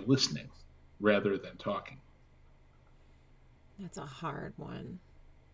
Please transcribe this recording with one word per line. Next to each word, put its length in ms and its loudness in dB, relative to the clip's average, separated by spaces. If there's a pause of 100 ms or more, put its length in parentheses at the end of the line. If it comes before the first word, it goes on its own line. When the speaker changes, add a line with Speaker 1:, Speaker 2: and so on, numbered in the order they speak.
Speaker 1:
listening 420 4 (520)
rather 380 6
than 200 -10
talking. 400 -4 (1800)
Speaker 2:
That's 200 -8
a 80 -8
hard 500 -6
one. 420 -8 (560)